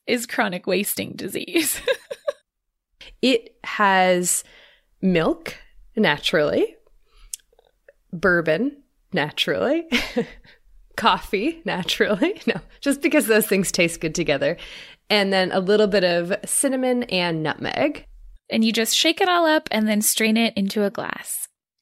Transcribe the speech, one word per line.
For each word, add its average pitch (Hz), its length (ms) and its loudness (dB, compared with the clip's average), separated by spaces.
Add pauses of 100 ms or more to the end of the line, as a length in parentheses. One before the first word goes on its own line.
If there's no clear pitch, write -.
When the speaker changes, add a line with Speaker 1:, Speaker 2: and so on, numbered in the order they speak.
Speaker 1:
is 240 180 -2
chronic 196 420 -4
wasting 196 460 -2
disease. - 720 -4
<laughs> 523 60 0 (1300)
Speaker 2:
It 247 420 0
has 185 800 2 (580)
milk, 208 540 0 (400)
naturally, 170 800 2 (1400)
bourbon, 175 720 0 (300)
naturally, 156 760 -2 (540)
<laughs> - 560 -20
coffee, 220 680 0
naturally. 196 800 0
<laughs> - 40 -6
No, - 80 2 (260)
just 277 200 -2
because 285 260 2
those 220 200 4
things 196 240 0
taste 170 300 0
good 160 120 -4
together. 151 440 0 (520)
And 202 220 2
then 185 220 2
a 196 80 2
little 208 260 4
bit 190 160 2
of 175 400 0
cinnamon 254 600 0
and 175 400 -2
nutmeg. - 640 -2 (440)
Speaker 1:
And 220 160 2
you 226 80 2
just 226 200 0
shake 320 280 2
it 370 80 4
all 349 160 2
up 311 260 0
and 220 160 2
then 214 140 2
strain 220 340 2
it 226 220 2
into 196 260 0
a 202 60 0
glass. - 580 -8 (340)